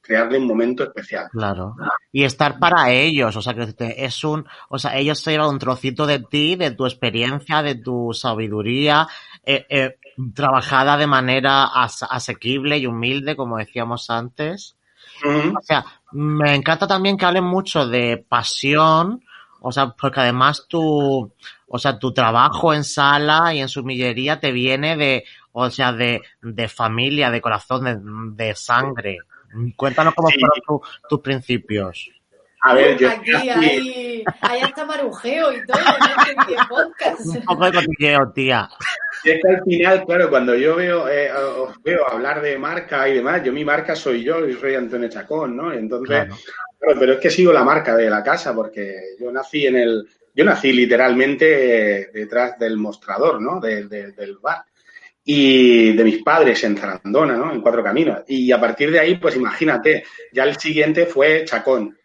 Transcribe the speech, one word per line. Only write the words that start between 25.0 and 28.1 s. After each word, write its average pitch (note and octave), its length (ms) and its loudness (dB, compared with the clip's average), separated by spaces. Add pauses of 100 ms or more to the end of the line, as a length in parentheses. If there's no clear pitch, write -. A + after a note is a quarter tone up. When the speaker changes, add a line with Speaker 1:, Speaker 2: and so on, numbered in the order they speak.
Speaker 2:
o A#2+ 180 -2
sea, B2+ 220 0
de, A#2 300 -2 (180)
de A2+ 280 -6
familia, A#2+ 640 -2
de A#2 120 -2
corazón, B2+ 420 -4 (520)